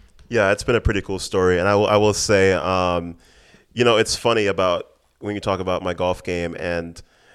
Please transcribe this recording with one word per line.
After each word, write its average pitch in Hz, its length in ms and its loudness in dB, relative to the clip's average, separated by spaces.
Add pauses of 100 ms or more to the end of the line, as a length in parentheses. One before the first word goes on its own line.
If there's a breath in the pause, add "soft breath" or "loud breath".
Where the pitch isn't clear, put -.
(280)
Yeah, 104 240 2
it's 107 100 -2
been 120 140 0
a 104 40 2
pretty 101 220 0
cool 95 160 -6
story. 92 400 2
And 90 80 0
I 101 80 4
will, 104 120 4
I 104 100 2
will 104 180 4
say, 95 380 2
um, 87 640 -2 (560 soft breath)
you 120 120 0
know, 117 120 6
it's 110 180 0
funny 113 320 0
about 92 400 0 (320)
when 104 160 -8
you 101 60 -6
talk 95 180 -2
about 90 240 -2
my 90 120 -4
golf 90 280 -2
game 87 380 -4
and, 85 400 -6 (340 soft breath)